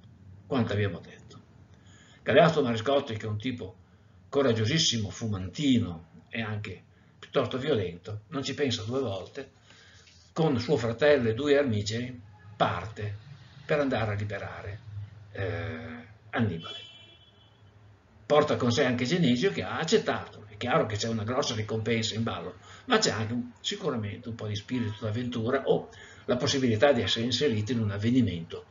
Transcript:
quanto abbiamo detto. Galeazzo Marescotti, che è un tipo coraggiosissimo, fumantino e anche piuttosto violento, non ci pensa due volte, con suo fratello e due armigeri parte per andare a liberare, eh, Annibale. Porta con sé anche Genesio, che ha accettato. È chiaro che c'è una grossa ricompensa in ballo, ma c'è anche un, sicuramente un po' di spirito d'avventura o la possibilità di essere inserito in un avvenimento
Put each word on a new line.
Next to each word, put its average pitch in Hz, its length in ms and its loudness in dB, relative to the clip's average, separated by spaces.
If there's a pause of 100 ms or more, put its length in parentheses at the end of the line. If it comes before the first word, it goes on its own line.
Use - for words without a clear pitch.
(480)
quanto 113 260 2
abbiamo 98 260 0
detto. - 400 -20 (840)
Galeazzo 160 380 6
Marescotti, 120 540 0
che 104 100 -8
è 110 40 -4
un 107 80 -2
tipo - 380 -6 (540)
coraggiosissimo, 120 800 2
fumantino 101 1200 -2
e 117 120 -6
anche 104 420 -8 (340)
piuttosto - 400 -2
violento, 107 720 -4
non 139 140 -6
ci 131 100 -6
pensa 117 300 -2
due 123 160 -4
volte, 110 520 -6 (840)
con 151 260 2
suo 143 180 2
fratello 120 520 4
e 110 40 4
due 139 240 4
armigeri 117 600 0 (360)
parte 104 600 -2 (500)
per 151 140 0
andare 120 320 0
a 101 40 -2
liberare, 101 640 -8 (520)
eh, 85 760 -6 (240)
Annibale. 92 460 -2 (1500)
Porta 143 300 4
con 120 160 2
sé 139 140 4
anche 123 200 2
Genesio, 165 460 4
che 110 120 -4
ha 107 140 -4
accettato. 143 720 0
È - 100 -20
chiaro 127 280 2
che 107 100 -4
c'è 113 120 -2
una 110 160 -2
grossa 127 320 -2
ricompensa 110 580 -2
in 113 100 -2
ballo, 90 340 -6 (280)
ma 226 140 4
c'è 143 120 2
anche 107 220 -2
un, 120 260 -4
sicuramente 113 720 -6
un 110 60 -8
po' 110 120 -8
di 107 80 -4
spirito 110 500 -4
d'avventura 120 600 -2
o - 240 2 (360)
la 120 120 2
possibilità 131 540 4
di 120 100 2
essere 113 240 0
inserito 123 460 0
in 117 80 0
un 107 120 0
avvenimento 101 800 0